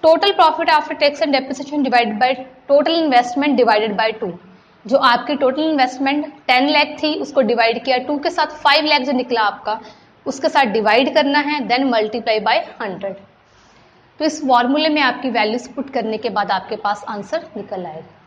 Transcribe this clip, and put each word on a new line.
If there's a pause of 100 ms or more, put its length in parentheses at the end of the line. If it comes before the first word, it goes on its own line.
total
profit
after
tax
and
depreciation
divided
by (360)
total
investment
divided
by
two। (540)
जो
आपकी
टोटल
इन्वेस्टमेंट (220)
टेन
लाख (160)
थी,
उसको
डिवाइड
किया
टू
के
साथ,
फ़ाइव
लाख
जो
निकला
आपका, (460)
उसके
साथ
डिवाइड
करना
है,
then
multiply
by (280)
hundred। (1040)
तो
इस
फॉर्मूले
में
आपकी
वैल्यूज
पुट
करने
के
बाद
आपके
पास
आंसर (100)
निकल
आएगा।